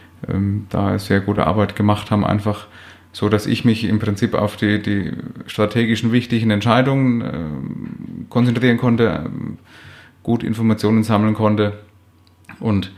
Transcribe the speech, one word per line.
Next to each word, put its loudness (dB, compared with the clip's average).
ähm, -2
da 0
sehr 0
gute 0
Arbeit 0
gemacht 0
haben, 2
einfach -2
so, -2
dass 2
ich 0
mich 2
im 2
Prinzip -2
auf 0
die, 0
die -2
strategischen 0
wichtigen 2
Entscheidungen, 2
ähm, -8
konzentrieren 2
konnte, 2
ähm, -8
gut 0
Informationen 2
sammeln 2
konnte 2
und 0